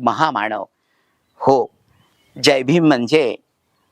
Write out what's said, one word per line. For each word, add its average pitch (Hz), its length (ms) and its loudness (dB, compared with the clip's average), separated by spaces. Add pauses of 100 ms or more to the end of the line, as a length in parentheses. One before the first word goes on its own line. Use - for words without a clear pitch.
महामानव. 110 600 -2 (760)
हो, 135 260 2 (720)
जय 135 260 0
भीम 160 240 2
म्हणजे 123 480 0 (580)